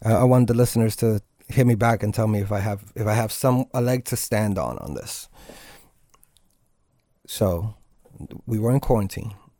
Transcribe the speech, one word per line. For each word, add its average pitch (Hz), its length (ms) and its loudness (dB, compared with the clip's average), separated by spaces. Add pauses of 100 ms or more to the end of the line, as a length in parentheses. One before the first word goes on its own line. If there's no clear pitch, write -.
Uh, 110 140 4
I 123 60 2
want 127 220 6
the 117 60 2
listeners 113 440 2
to 110 240 0 (260)
hit 127 180 2
me 120 100 4
back 113 280 0
and 104 100 0
tell 110 140 0
me 107 120 0
if 101 120 -4
I 101 80 -2
have, 101 240 -4 (120)
if 107 120 -4
I 107 60 2
have 110 180 0
some, 127 420 0
a 127 80 -2
leg 123 240 0
to - 100 -6
stand 104 440 -2
on, 60 200 -4
on - 140 -10
this. - 340 -12 (2000)
So, 98 500 -2 (720)
we 110 140 -2
were 113 120 2
in 135 80 4
quarantine. 107 540 -2 (260)